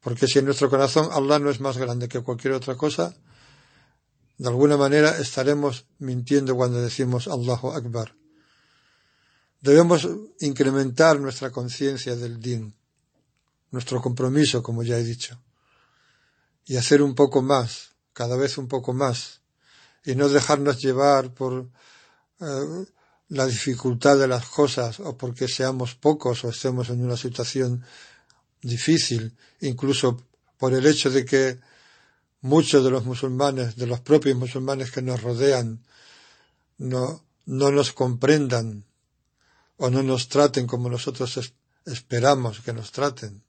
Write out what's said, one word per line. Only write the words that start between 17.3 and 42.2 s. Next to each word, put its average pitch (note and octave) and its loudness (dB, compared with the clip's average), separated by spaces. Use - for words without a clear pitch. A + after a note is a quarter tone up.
más, C3 -2
cada A#2+ -4
vez C#3 -2
un C3 -10
poco B2+ -4
más, B2+ -4
y C3+ -4
no C#3+ 4
dejarnos C#3+ 2
llevar C3+ 2
por, B2+ -6
eh, D#3 -8
la C3+ 0
dificultad B2+ 2
de C3+ 4
las B2 -2
cosas, B2+ -2
o D#3 -10
porque B2 -6
seamos C3 -4
pocos D3 0
o A#2+ -4
estemos B2+ -4
en B2 -4
una B2 -4
situación B2 -4
difícil, A#2+ -2
incluso C3 -2
por C3 0
el C3 2
hecho D3+ 4
de C#3 2
que C3 2
muchos D3 4
de C3 4
los B2+ -2
musulmanes, B2+ -2
de B2 -4
los A#2+ -4
propios C#3 4
musulmanes C3 -6
que C3 -6
nos B2+ -4
rodean, A#2+ 0
no, B2+ -6
no C#3 2
nos C#3+ 2
comprendan B2 0
o B2+ 0
no C3 2
nos C3 -2
traten C3+ 4
como B2 -4
nosotros B2 -6
es-, A#2+ -10
esperamos A#2+ 0